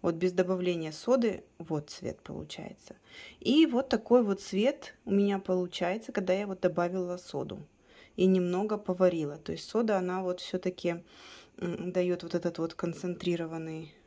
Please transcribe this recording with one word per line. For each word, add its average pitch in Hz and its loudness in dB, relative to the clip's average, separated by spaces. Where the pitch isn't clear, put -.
вот 170 0
без 180 0
добавления 180 0
соды, 233 0
вот 156 -4
цвет - -8
получается. - -14
И 302 6
вот 254 2
такой 233 6
вот 196 0
цвет - 0
у 214 -2
меня 202 4
получается, 185 -2
когда 185 0
я 202 0
вот 190 -6
добавила 175 0
соду - -8
и 185 6
немного 185 4
поварила. 175 2
То - -10
есть - -10
сода, 220 2
она 185 -2
вот 180 -4
всё-таки, 180 -2
м, 175 -4
даёт 180 0
вот 170 -6
этот 170 -2
вот 165 -2
концентрированный 165 -4